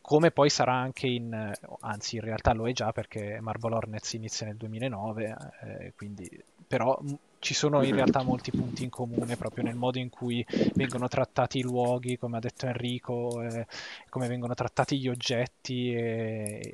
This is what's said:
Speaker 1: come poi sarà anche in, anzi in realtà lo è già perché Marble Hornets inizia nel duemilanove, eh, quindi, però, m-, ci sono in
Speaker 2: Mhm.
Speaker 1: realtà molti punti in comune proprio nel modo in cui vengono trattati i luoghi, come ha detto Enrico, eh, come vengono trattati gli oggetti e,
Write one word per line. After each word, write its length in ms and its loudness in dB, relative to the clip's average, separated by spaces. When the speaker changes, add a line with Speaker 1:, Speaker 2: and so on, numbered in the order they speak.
Speaker 1:
come 300 6
poi 180 6
sarà 240 4
anche 340 -2
in, 440 -2
anzi 340 -6
in 60 -4
realtà 320 2
lo 140 -2
è 60 2
già 180 0
perché 500 -6
Marble 340 -2
Hornets 380 -4
inizia 320 -6
nel 120 -8
duemilanove, 800 -4
eh, 320 -10
quindi, 340 -10
però, 340 2
m-, 120 -4
ci 140 -2
sono 300 4
in 60 4
Speaker 2:
Mhm. 60 4
Speaker 1:
realtà 280 6
molti 300 0
punti 300 0
in 60 -2
comune 460 -2
proprio 300 -4
nel 100 -2
modo 240 0
in 100 -4
cui 360 -2
vengono 340 0
trattati 500 2
i 20 2
luoghi, 560 0
come 200 -4
ha 20 -2
detto 280 -4
Enrico, 760 -2
eh, 240 -4
come 180 -2
vengono 260 -2
trattati 460 2
gli 100 0
oggetti 840 -2
e, 680 -2